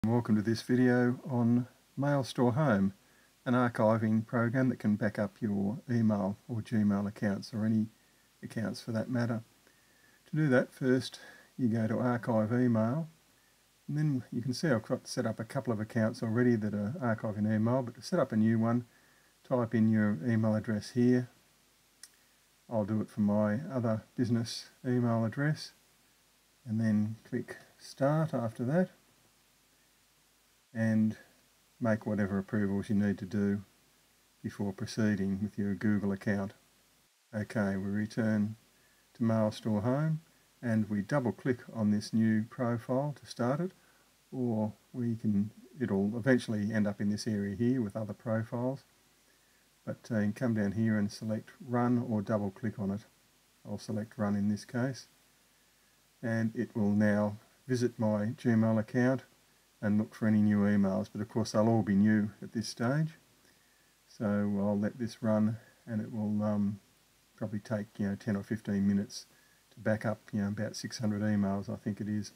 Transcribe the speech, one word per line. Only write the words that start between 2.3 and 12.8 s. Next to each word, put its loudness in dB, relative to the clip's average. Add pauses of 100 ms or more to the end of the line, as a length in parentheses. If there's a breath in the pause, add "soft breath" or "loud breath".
Home, 4 (520 soft breath)
an 0
archiving 2
program 2
that -4
can 2
back -2
up -2
your -2 (100)
email 0 (100)
or -6
Gmail 2
accounts -4
or -2
any 2 (560 soft breath)
accounts -6
for -10
that -4
matter. -2 (840 soft breath)
To -6
do 2
that, 4
first 0 (380 loud breath)
you 0
go 2
to -2
Archive 0
Email, 2 (800 soft breath)